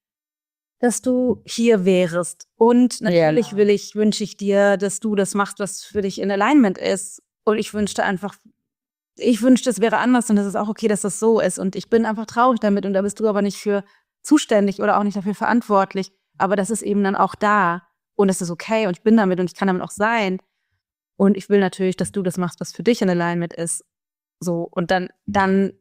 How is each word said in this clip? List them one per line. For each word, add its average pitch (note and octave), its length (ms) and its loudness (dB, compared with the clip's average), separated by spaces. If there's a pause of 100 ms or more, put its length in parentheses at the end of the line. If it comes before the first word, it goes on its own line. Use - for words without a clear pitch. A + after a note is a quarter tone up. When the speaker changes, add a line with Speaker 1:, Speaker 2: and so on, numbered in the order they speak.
(800)
Speaker 1:
dass A#3+ 240 -2
du B3+ 420 0
hier A3+ 400 2
wärest. F3+ 680 0
Und A#3+ 440 4
Speaker 2:
Ja, G#3+ 120 -2
Speaker 1:
natürlich E3+ 380 4
Speaker 2:
klar. G3 100 -10
Speaker 1:
will G#3 100 4
ich, G3+ 260 -2
wünsche G#3+ 280 0
ich - 140 -10
dir, G3+ 400 2
dass F#3+ 220 -4
du G#3+ 160 -4
das G3 200 0
machst, G3+ 240 -4
was - 240 -10
für G#3 180 -6
dich F#3+ 180 -4
in G3 120 -4
Alignment G#3 480 2
ist. - 420 -6 (240)
Und A3 140 0
ich - 160 -8
wünschte G#3 280 -4
einfach, F#3+ 320 -4 (800)
ich G#3+ 280 0
wünschte, B3+ 260 4
es G3 120 -2
wäre G#3+ 180 2
anders A#3+ 320 2
und G#3 80 4
es G3+ 80 -2
ist F#3 80 -6
auch G#3 140 -2
okay, A3 180 -4
dass G#3 140 0
das - 180 -6
so A3 200 2
ist. F#3 200 -2
Und F#3+ 160 -4
ich - 160 -12
bin A3+ 160 2
einfach A3 180 -6
traurig A#3+ 340 2
damit G3+ 280 0
und G3 60 -2
da F#3+ 100 0
bist G3+ 160 -6
du A3 80 0
aber G3+ 160 0
nicht G3 140 -4
für G3+ 260 -2 (400)
zuständig G#3 580 2
oder G#3 160 2
auch G#3 60 0
nicht G3+ 120 -4
dafür G3 200 -4
verantwortlich. F#3+ 760 0 (280)
Aber F#3+ 160 0
das G3+ 160 -2
ist G#3+ 100 -4
eben G3+ 220 0
dann G3 120 0
auch F#3+ 200 0
da G3 480 0 (320)
und G3 140 2
das F#3+ 120 -2
ist E3+ 80 -6
okay G#3+ 380 -2
und F3+ 100 -4
ich - 60 -14
bin A3 120 4
damit F#3+ 240 4
und F3+ 120 -2
ich - 40 -20
kann G3 120 -2
damit F3+ 160 -2
auch - 80 -12
sein. G#3 480 -2 (800)
Und G3 200 2
ich - 120 -10
will G3+ 100 4
natürlich, F#3 380 -2
dass F3 140 -4
du G3 120 -4
das F3+ 140 -4
machst, F3+ 220 -4
was - 120 -12
für - 100 -12
dich A3+ 220 0
in F#3+ 60 2
Alignment E3+ 440 -2
ist.“ - 320 -8 (540)
So, E3+ 320 -4
und E3+ 180 -4
dann, F#3 200 0 (180)
dann G3 540 0